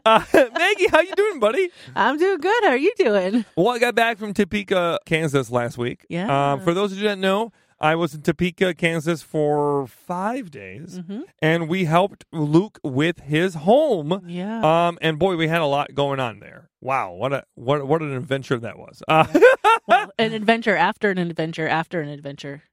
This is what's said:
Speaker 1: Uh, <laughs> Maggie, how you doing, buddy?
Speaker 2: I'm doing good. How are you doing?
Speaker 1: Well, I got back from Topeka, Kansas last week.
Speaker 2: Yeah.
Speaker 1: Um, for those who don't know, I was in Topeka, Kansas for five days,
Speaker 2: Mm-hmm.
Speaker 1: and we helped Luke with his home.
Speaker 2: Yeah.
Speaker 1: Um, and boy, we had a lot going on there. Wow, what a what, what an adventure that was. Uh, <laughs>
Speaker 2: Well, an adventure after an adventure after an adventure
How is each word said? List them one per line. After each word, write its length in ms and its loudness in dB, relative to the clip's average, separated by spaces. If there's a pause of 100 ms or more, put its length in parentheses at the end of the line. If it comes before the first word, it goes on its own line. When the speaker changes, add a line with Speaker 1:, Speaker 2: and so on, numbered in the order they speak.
Speaker 1:
Uh, 220 6
<laughs> 40 -2 (240)
Maggie, 320 2
how 120 4
you 160 -2
doing, 240 0
buddy? 280 2 (280)
Speaker 2:
I'm 200 2
doing 220 0
good. 240 0
How 80 6
are 60 4
you 200 2
doing? 480 2 (120)
Speaker 1:
Well, 140 4
I 100 -4
got 160 0
back 220 2
from 160 -8
Topeka, 680 0
Kansas 460 0
last 280 -2
week. 300 -8
Speaker 2:
Yeah. 440 0
Speaker 1:
Um, 80 -4
for 140 0
those 220 -2
who 60 -6
don't 180 -2
know, 300 0 (300)
I 160 2
was 180 -4
in 80 -16
Topeka, 520 -2
Kansas 480 -2
for 680 -2
five 640 -8
days, 480 -16
Speaker 2:
Mm-hmm. 220 -12 (180)
Speaker 1:
and 280 0
we 180 -2
helped 440 0
Luke 540 0
with 380 -2
his 320 -2
home. 760 0
Speaker 2:
Yeah. 580 0
Speaker 1:
Um, 160 -4
and 160 -2
boy, 160 0
we 140 0
had 140 0
a 40 0
lot 260 -2
going 280 -2
on 180 -6
there. 300 -20 (120)
Wow, 340 -4
what 180 -4
a 120 -4 (120)
what, 320 -2
what 140 2
an 100 -6
adventure 460 -4
that 200 -12
was. 300 -20
Uh, 240 4
<laughs> 40 4 (520)
Speaker 2:
Well, 280 2
an 160 0
adventure 440 0
after 340 0
an 80 -2
adventure 480 -4
after 340 -2
an 80 -8
adventure 540 -14 (100)